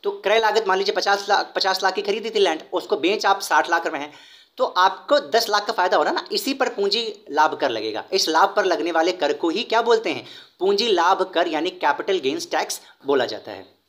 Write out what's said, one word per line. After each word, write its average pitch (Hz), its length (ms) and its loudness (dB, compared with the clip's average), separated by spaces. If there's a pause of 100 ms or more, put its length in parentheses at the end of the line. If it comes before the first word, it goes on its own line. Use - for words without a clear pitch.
तो 202 80 -2 (100)
क्रय 208 180 2
लागत 214 280 2
मान 190 100 4
लीजिए 196 180 0
पचास 202 340 0
लाख, - 260 0
पचास 190 280 -2
लाख 190 100 2
की 208 80 -4
खरीदी 214 280 -4
थी 202 100 0
लैंड, 165 220 2 (120)
उसको 175 240 -2
बेच 196 280 0
आप 196 160 2
साठ 160 280 2
लाख 170 180 0
में 156 120 -4
हैं, 147 120 -10 (460)
तो 254 80 2
आपको 190 540 2 (100)
दस 226 200 2
लाख 202 180 0
का 226 60 -4
फायदा 185 240 2
हो 151 60 4
रहा 202 100 0
ना, 359 180 -4
इसी 269 220 -4
पर 262 160 -2
पूंजी 202 320 -2 (300)
लाभ 151 240 2
कर 143 140 -2
लगेगा। 107 340 -4 (100)
इस 185 160 0
लाभ 165 260 4
पर 202 100 2
लगने 170 260 0
वाले 165 220 2
कर 147 200 -2
को 165 160 -2
ही 196 140 -2
क्या 226 180 0
बोलते 226 280 2
हैं? 127 160 -6 (340)
पूंजी 202 280 2
लाभ 185 440 2
कर 175 160 0
यानी 156 240 -2
कैपिटल 190 480 -2
गेन्स 151 320 -2
टैक्स - 300 -4 (240)
बोला 135 200 2
जाता 107 260 -10
है। 95 140 -14 (240)